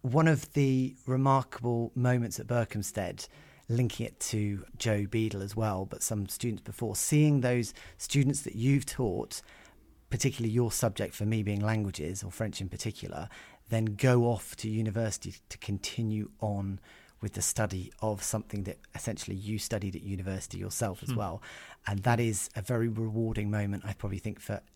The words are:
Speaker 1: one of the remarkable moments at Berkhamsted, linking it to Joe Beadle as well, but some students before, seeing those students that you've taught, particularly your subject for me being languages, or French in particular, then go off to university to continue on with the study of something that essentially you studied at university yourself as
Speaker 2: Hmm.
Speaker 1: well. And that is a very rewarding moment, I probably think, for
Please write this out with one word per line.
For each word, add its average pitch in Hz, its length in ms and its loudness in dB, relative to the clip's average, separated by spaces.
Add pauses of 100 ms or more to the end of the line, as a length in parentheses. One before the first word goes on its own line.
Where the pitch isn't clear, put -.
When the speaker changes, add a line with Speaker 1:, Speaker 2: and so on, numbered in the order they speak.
Speaker 1:
one 151 260 6
of 151 240 2
the 131 420 4 (120)
remarkable 127 880 2
moments 123 440 2
at 107 80 -8
Berkhamsted, 107 800 -2 (400)
linking 117 380 2
it - 140 -10
to 104 440 -2 (140)
Joe 104 280 2
Beadle 104 360 0
as 101 140 -6
well, 101 300 0
but - 160 -8
some 104 260 -2
students - 340 -4
before, 104 320 -6
seeing 151 460 6
those 123 340 2 (240)
students 143 440 2
that - 120 -8
you've 139 320 4
taught, - 560 -2 (680)
particularly 117 420 0
your 117 180 4
subject 104 440 0
for 104 120 -2
me 110 160 2
being 101 180 0
languages, 101 600 0
or 92 80 -8
French 107 300 -4
in 95 80 -4
particular, - 600 -6 (400)
then 110 180 2
go 120 380 6
off 117 320 -2
to 113 120 -6
university 110 640 -2 (140)
to - 100 -14
continue 107 720 -2 (100)
on 98 380 -2 (440)
with 104 100 -4
the 101 100 -4
study 95 480 -2 (120)
of 107 200 0
something 104 420 -4
that 90 120 -8 (180)
essentially - 400 -6
you 104 240 -4
studied 92 380 -4
at - 60 -10
university 95 560 -6
yourself 95 440 -4
as 92 80 -12
Speaker 2:
Hmm. 120 60 0
Speaker 1:
well. 98 260 -4 (440)
And 101 160 -2
that 120 180 6
is 113 340 0
a 107 80 -4
very 117 260 2
rewarding 110 640 0
moment, 101 360 0
I 101 80 -2
probably 98 240 -4
think, 107 200 -6
for - 220 -6 (160)